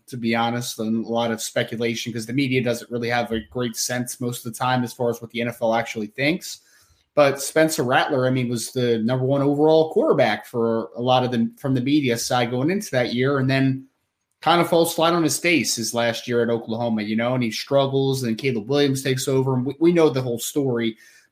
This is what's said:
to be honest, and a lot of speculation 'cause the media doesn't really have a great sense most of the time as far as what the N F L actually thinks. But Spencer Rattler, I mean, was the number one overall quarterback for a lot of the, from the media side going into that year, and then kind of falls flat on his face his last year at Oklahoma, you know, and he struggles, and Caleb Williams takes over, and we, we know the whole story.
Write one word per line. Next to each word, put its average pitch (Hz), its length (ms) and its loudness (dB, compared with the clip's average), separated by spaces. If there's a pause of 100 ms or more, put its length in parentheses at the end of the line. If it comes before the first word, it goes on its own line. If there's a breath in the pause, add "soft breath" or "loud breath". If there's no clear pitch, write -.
to - 80 -12
be 113 200 0
honest, 117 440 -2
and 113 260 -2
a 110 40 -10
lot 117 220 -2
of 110 100 -4
speculation 117 720 -4
'cause 110 120 -8
the 123 80 -10
media 127 300 0
doesn't 117 260 -4
really 117 200 -4
have 120 220 -2
a 113 100 -2
great 120 340 -6
sense - 460 -6
most 123 240 -6
of 113 80 -10
the - 40 -14
time 127 260 0
as 147 100 -6
far 120 160 -2
as 113 120 -6
what 113 100 -14
the 117 100 -6
N 120 80 -2
F - 120 -10
L 113 120 2
actually 113 340 -2
thinks. 143 520 -4 (540 soft breath)
But 139 280 4
Spencer 156 420 2
Rattler, 131 440 2
I - 20 2
mean, 127 200 0
was 120 220 -4
the 120 280 0
number 127 260 0
one 139 160 2
overall 156 500 4
quarterback 151 540 2
for 113 500 -2
a 120 60 -8
lot 127 220 4
of 123 80 -2
the, 117 260 0
from 135 160 -2
the 127 80 0
media 135 360 2
side 123 340 0
going 127 180 0
into 202 220 -4
that 123 220 0
year, 131 260 0
and 131 100 0
then 135 380 0 (540)
kind 175 200 4
of 156 80 0
falls 170 240 2
flat 170 200 2
on 170 100 2
his 143 160 0
face 160 360 2
his 113 180 -6
last 117 340 -2
year 120 160 0
at 113 60 0
Oklahoma, 113 540 -2
you 107 120 -4
know, 117 180 0
and 127 100 0
he 113 80 -2
struggles, 135 720 0
and 113 140 -2
Caleb 113 320 -4
Williams 139 320 2
takes 131 260 -2
over, 135 280 0
and 123 100 -2
we, 135 140 -6
we 170 140 6
know 160 160 6
the 131 120 0
whole 120 180 -4
story. 120 580 -2 (340 soft breath)